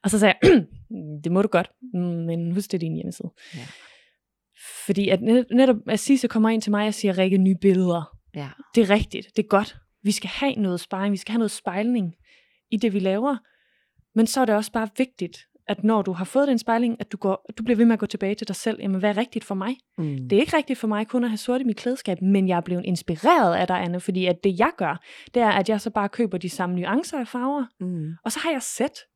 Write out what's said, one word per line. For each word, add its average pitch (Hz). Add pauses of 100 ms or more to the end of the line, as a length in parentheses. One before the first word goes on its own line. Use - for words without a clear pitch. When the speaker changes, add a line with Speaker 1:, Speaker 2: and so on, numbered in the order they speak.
Speaker 1:
Og 196
så 214
sagde 202
jeg, 302 (200)
<clears throat> 151
"Det 165
må 190
du 214
godt, 180 (560)
men 170
husk, 196
det 190
er 165
din 160
hjemmeside." 170 (240)
Speaker 2:
Ja. 135 (1300)
Speaker 1:
Fordi 202
at 185
net-, 233 (100)
netop, 254 (120)
at 220
Sisse 254
kommer 220
ind 226
til 208
mig 208
og 214
siger, 190
"Rikke, 190
nye 190
billeder." 180 (240)
Speaker 2:
Ja. 143 (260)
Speaker 1:
Det 233
er 196
rigtigt, -
det 214
er -
godt. 202 (260)
Vi 202
skal -
have 277
noget 185
sparring, 196
vi 196
skal 214
have 233
noget 214
spejling 202 (560)
i 226
det, 208
vi 202
laver. 208 (760)
Men 226
så 262
er 254
det 220
også 214
bare 220 (100)
vigtigt, 220 (300)
at 202
når 214
du 190
har 175
fået 277
den 247
spejling, 233
at -
du 208
går, 190 (120)
du 226
bliver 233
ved 233
med 233
at 214
gå 208
tilbage 202
til -
dig 196
selv. -
"Jamen, 190
hvad 208
er 196
rigtigt 220
for 202
mig?" 196 (220)
Speaker 2:
Mm. 139
Speaker 1:
Det 196
er 220
ikke 330
rigtigt 277
for 220
mig 214
kun 247
at 233
have 214
sort 247
i 269
mit 220
klædeskab, 240
men 190
jeg 180
er 175
blevet 175
inspireret 185
af 180
dig, 180
Anne, 180
fordi 180
at 175
det, 185
jeg 262
gør, 165 (300)
det 240
er, 220
at 185
jeg 214
så 226
bare 202
køber 190
de 180
samme 180
nuancer 233
af 233
farver, 262 (160)
Speaker 2:
Mm. 170 (120)
Speaker 1:
og 226
så 311
har 320
jeg 262
sæt. - (180)